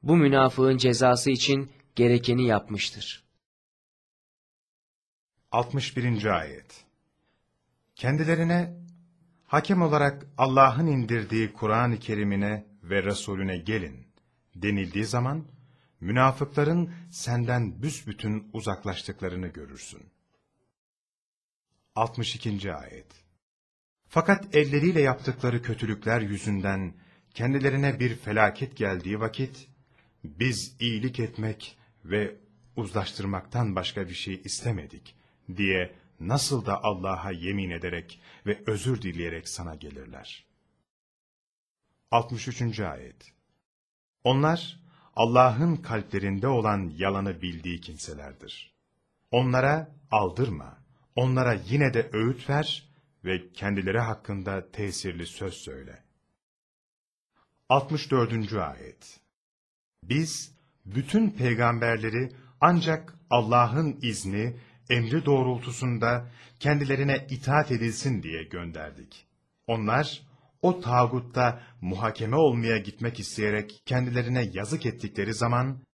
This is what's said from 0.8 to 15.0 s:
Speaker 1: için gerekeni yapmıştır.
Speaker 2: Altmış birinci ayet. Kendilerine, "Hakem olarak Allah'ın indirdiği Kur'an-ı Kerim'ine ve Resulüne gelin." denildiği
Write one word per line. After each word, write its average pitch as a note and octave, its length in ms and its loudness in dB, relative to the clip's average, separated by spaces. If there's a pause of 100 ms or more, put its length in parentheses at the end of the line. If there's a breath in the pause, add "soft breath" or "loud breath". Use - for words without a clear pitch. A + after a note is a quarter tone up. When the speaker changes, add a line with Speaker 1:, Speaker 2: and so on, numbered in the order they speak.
Speaker 1:
için C#3 400 2 (240 soft breath)
gerekeni A#2+ 500 6
yapmıştır. - 800 -2 (2250)
Speaker 2:
Altmış A#2+ 460 -2
birinci A2+ 340 2
ayet. - 540 -4 (1080)
Kendilerine, D#3+ 800 2 (760)
"Hakem F3 340 4
olarak D3 440 2 (120)
Allah'ın C3 500 6
indirdiği A2+ 640 2
Kur'an-ı A2+ 460 2
Kerim'ine G#2 680 0 (180)
ve F#2+ 200 0
Resulüne F#2+ 540 -2
gelin." D#2+ 500 -6 (480)
denildiği G2 500 0